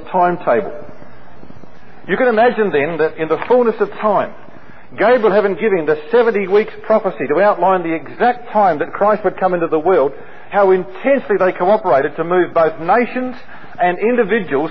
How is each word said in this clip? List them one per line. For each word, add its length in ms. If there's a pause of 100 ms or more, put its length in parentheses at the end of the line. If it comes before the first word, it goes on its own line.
(100)
timetable. 600 (1400)
You 80
can 100
imagine 440
then 260
that 220
in 100
the 180
fullness 340
of 120
time, 400 (640)
Gabriel 340
having 240
given 300
the 140 (120)
seventy 380
weeks 240 (100)
prophecy 460
to 120
outline 420
the 120
exact 560
time 280
that 140
Christ 320
would 120
come 180
into 140
the 100
world, 340 (380)
how 200
intensely 680
they 140
cooperated 640
to 80
move 300
both 260
nations 560 (420)
and 200
individuals 720